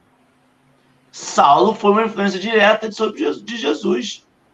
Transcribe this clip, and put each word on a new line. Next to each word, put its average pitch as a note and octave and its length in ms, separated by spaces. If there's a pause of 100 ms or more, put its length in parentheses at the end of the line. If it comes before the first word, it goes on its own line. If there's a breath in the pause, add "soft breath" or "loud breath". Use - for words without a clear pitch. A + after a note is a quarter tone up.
(1120)
Saulo E3+ 600
foi G3+ 180
uma A3 140
influência G3+ 340
direta G#3+ 480
de, G3+ 80
sobre G#3+ 240
Je-, - 220
de G#3+ 160
Jesus. - 680 (280)